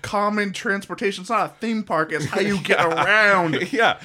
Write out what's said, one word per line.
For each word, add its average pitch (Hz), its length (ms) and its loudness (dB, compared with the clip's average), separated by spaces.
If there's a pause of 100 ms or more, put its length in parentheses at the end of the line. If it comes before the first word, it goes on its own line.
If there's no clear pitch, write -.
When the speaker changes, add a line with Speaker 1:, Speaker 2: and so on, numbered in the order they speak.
Speaker 1:
common 208 500 -2
transportation. 196 720 -4
It's 185 80 -12
not 190 220 -2
a - 20 -20
theme 220 300 -4
park. 160 280 -2
It's 151 140 -2
how - 160 -2
you 202 180 0
get 180 200 0
Speaker 2:
<laughs> 151 60 4
Yeah. 160 200 0
Speaker 1:
around. 190 680 2
Speaker 2:
Yeah. 220 340 2